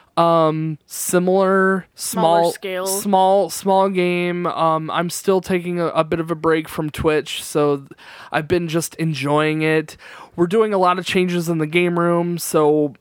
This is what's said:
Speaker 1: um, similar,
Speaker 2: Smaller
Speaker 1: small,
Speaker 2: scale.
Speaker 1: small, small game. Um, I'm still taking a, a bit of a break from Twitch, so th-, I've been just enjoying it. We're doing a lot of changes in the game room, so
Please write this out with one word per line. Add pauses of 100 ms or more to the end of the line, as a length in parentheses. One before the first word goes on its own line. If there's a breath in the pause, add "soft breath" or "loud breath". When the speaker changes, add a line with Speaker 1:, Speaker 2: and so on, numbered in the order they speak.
(180 loud breath)
Speaker 1:
um, (100)
similar,
Speaker 2:
Smaller
Speaker 1:
small,
Speaker 2:
scale.
Speaker 1:
small,
small
game.
Um,
I'm
still
taking
a,
a
bit
of
a
break
from
Twitch,
so
th-, (420 loud breath)
I've
been
just
enjoying
it. (400 loud breath)
We're
doing
a
lot
of
changes
in
the
game
room,
so